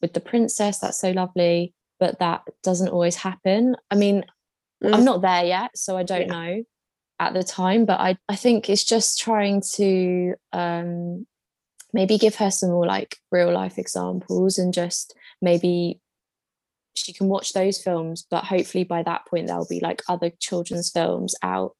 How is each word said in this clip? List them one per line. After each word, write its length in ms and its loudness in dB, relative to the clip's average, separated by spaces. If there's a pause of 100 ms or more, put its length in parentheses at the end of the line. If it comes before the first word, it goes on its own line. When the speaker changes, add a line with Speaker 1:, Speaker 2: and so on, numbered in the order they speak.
Speaker 1:
with 100 -2
the 80 -2
princess, 580 0
that's 220 -4
so 120 0
lovely, 600 0 (260)
but 200 0
that 240 -2 (200)
doesn't 280 2
always 260 2
happen." 580 2 (160)
I 40 0
mean, 300 4 (600)
Speaker 2:
Mm. 100 4
Speaker 1:
I'm 100 8
not 180 4
there 220 2
yet, 340 -2
so 180 -4
I 60 0
don't 260 -2
Speaker 2:
Yeah. 160 -6
Speaker 1:
know 200 -6 (560)
at 140 0
the 80 0
time, 440 2
but 140 2
I, 160 2 (120)
I 80 -2
think 340 2
it's 140 2
just 340 0
trying 440 2 (140)
to, 580 2 (180)
um, 760 -6 (680)
maybe 260 2
give 180 2
her 140 0
some 200 -2
more, 160 2
like, 300 -4 (160)
real 200 4
life 260 -4
examples 800 -2
and 160 0
just 400 -4 (280)
maybe 580 0 (960)
she 180 -8
can 160 0
watch 240 -2
those 280 0
films, 500 -4
but 140 -2
hopefully 400 0
by 180 -2
that 240 -4
point 200 -2
there'll 220 -4
be, 120 -4
like, 280 -4
other 220 -2 (100)
children's 500 -4
films 520 -2
out 380 -4